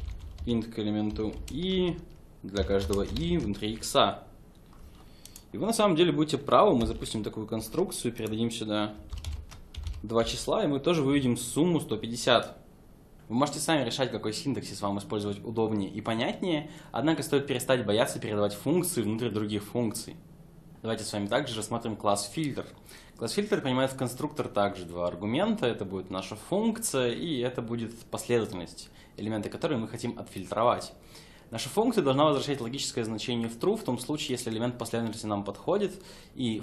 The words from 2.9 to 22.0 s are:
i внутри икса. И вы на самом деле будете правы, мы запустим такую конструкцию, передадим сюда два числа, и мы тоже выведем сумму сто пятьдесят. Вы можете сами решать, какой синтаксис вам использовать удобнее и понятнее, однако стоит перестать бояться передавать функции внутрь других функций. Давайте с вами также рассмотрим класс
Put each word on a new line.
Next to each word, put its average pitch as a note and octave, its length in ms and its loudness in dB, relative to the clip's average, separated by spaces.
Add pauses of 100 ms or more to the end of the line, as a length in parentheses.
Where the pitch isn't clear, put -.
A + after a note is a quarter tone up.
i E3+ 340 0
внутри G#2+ 340 -2
икса. A2+ 520 2 (1300)
И - 40 -10
вы B2+ 80 -4
на A3 80 2
самом G#3 240 4
деле E3+ 160 6
будете D3 240 2
правы, D#3 400 8
мы A2+ 100 4
запустим A2+ 380 -2
такую A2 220 -6
конструкцию, A#2+ 680 -2
передадим A2 380 -2
сюда G#2+ 440 -2 (1080)
два A2+ 220 4
числа, C#3+ 380 0
и F#3+ 40 4
мы C#3+ 120 2
тоже D#3+ 240 4
выведем C3 360 4
сумму D#3+ 420 2
сто - 160 -4
пятьдесят. A#2 640 2 (680)
Вы A2 60 -4
можете C#3+ 240 2
сами D#3 260 2
решать, A#2+ 260 0
какой G#2+ 220 -4
синтаксис G#2+ 480 -4
вам G2+ 180 0
использовать G2+ 460 -4
удобнее G#2+ 460 0
и A2 100 -8
понятнее, D3 720 0 (220)
однако D3+ 300 2
стоит C#3 240 2
перестать B2 380 2
бояться G#2+ 360 2
передавать G#2 340 0
функции D#3 480 2
внутрь A2 260 0
других G#2 360 -2
функций. - 520 -4 (640)
Давайте A2+ 240 -2
с - 80 -8
вами G2+ 140 0
также A#2+ 300 0
рассмотрим A2+ 400 -4
класс G2+ 360 2